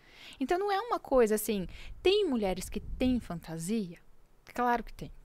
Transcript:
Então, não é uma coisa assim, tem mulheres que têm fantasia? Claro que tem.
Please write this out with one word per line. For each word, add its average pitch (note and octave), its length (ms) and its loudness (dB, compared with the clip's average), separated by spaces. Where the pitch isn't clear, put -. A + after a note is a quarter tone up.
Então, F4 200 2
não G4+ 120 0
é G4 100 2
uma A#4 200 -2
coisa A3+ 340 4
assim, G#3 320 -2
tem G4+ 220 6
mulheres G3+ 440 0
que G#3+ 120 -4
têm B3+ 380 0
fantasia? E3+ 800 -4
Claro A#3+ 300 2
que - 80 -12
tem. - 180 -12